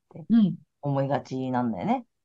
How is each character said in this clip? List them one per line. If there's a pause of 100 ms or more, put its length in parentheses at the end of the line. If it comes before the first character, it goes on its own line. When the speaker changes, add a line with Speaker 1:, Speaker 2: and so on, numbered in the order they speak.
(120)
Speaker 1:
て
Speaker 2:
う
ん。 (280)
Speaker 1:
思
い
が
ち
な
ん
だ
よ
ね。 (200)